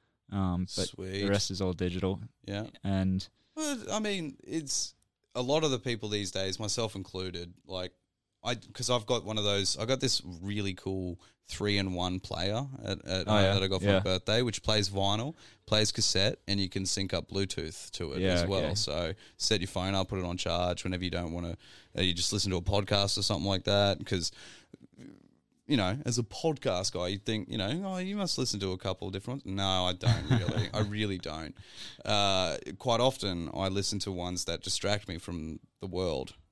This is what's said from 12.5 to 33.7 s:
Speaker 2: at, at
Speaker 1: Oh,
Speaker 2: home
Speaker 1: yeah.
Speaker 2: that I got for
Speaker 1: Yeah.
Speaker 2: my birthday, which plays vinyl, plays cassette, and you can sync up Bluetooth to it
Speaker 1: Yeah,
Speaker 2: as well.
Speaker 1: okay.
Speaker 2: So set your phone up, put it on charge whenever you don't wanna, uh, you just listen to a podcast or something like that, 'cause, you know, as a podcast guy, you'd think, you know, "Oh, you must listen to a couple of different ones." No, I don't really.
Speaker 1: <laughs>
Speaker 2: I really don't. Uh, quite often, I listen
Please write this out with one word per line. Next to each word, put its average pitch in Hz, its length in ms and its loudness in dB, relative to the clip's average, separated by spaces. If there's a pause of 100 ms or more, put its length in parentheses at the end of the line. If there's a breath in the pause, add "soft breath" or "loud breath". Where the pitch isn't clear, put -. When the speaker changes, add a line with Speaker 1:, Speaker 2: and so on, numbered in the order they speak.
Speaker 2:
at, 98 240 -4
at 90 220 -2
Speaker 1:
Oh, 107 40 4
Speaker 2:
home 104 120 8
Speaker 1:
yeah. 98 100 6
Speaker 2:
that 95 80 4
I 95 60 4
got 92 120 0
for 101 60 2
Speaker 1:
Yeah. 98 120 8
Speaker 2:
my - 20 4
birthday, 101 420 2
which 117 200 -2
plays 107 260 2
vinyl, 101 460 0 (320 loud breath)
plays 107 260 4
cassette, 101 460 2 (100)
and 101 100 2
you 95 120 2
can 95 160 -2
sync 98 280 -2
up 85 140 -2
Bluetooth 95 640 -4
to 76 220 -6
it 90 80 0
Speaker 1:
Yeah, 95 100 4
Speaker 2:
as 87 140 4
well. 92 180 2
Speaker 1:
okay. 78 100 -2
Speaker 2:
So 82 380 0 (240 loud breath)
set 104 240 2
your - 80 -2
phone 95 260 0
up, 95 140 2
put 98 100 -4
it 90 60 -2
on 90 140 -4
charge 87 460 0
whenever 92 200 -2
you 85 60 -2
don't 87 220 -2
wanna, 85 240 -4 (400 loud breath)
uh, - 60 2
you 90 120 6
just 87 180 0
listen 101 180 0
to 90 60 2
a 85 60 -2
podcast 101 560 2
or 101 40 -2
something 92 240 2
like 95 180 0
that, 101 400 4
'cause, 90 280 -2 (1300 loud breath)
you 135 120 4
know, 95 260 4
as 120 140 0
a 120 40 2
podcast 107 720 -2
guy, 87 160 -2
you'd 101 160 -4
think, 107 260 -2
you - 60 -4
know, 117 300 -2
"Oh, 190 100 -6
you 190 200 -4
must 196 200 0
listen 120 240 -2
to 95 120 -2
a 92 60 -4
couple 95 280 -4
of 95 80 -6
different 120 320 -8
ones." 95 100 -4
No, 95 300 2
I 92 80 2
don't 110 360 2
really. 113 400 2
Speaker 1:
<laughs> - 40 -4
Speaker 2:
I 110 60 2
really 104 380 0
don't. 78 380 -8 (480 loud breath)
Uh, 95 540 4 (200)
quite 117 220 2
often, 98 540 0
I 95 140 0
listen 98 320 0